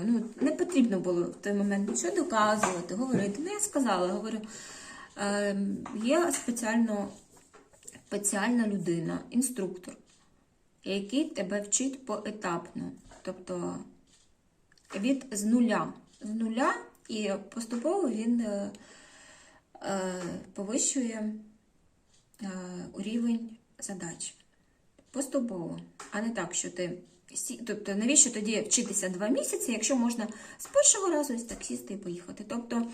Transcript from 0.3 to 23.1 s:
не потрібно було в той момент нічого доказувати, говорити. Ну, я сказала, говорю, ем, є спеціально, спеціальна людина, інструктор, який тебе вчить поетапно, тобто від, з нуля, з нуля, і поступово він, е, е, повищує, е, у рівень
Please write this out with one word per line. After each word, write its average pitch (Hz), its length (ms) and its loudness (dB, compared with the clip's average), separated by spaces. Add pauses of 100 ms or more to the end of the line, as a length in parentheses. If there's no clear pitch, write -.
не 277 100 4
потрібно 233 480 4
було 175 240 2
в - 120 -2
той 202 180 -2
момент 202 360 2
нічого 339 260 0
доказувати, 208 800 2
говорити. 208 480 2
Ну, 381 80 -2
я 415 80 -4
сказала, 202 480 2
говорю, 214 300 -2 (800)
ем, 202 640 0 (180)
є 285 360 4
спеціально, 220 760 2 (1000)
спеціальна 214 600 2
людина, 175 520 0 (100)
інструктор, - 680 -2 (840)
який 202 460 0
тебе 196 320 -2
вчить 262 440 -2
поетапно, 202 880 -4 (300)
тобто 175 560 -6 (1160)
від, 254 360 2
з 202 120 -2
нуля, 214 500 4 (280)
з 214 80 -10
нуля, 226 460 2 (320)
і 214 240 -2 (180)
поступово 269 600 0
він, 233 320 2
е, 202 300 -2 (1120)
е, 185 320 -2 (400)
повищує, 220 800 0 (1080)
е, 196 80 -6 (440)
у 196 80 -8
рівень 226 480 0 (300)